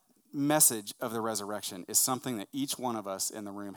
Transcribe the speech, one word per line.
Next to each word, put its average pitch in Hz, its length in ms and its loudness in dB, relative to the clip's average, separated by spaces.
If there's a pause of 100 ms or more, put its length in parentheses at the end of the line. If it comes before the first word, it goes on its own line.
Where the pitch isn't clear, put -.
(320)
message 143 680 4
of 120 100 -2
the 113 80 -2
resurrection 101 720 -4
is 107 100 4
something 127 380 2
that 98 160 -6
each 139 260 -2
one 120 160 -2
of 104 100 -4
us 95 240 -2
in 104 140 -8
the 101 80 -10
room 101 260 -8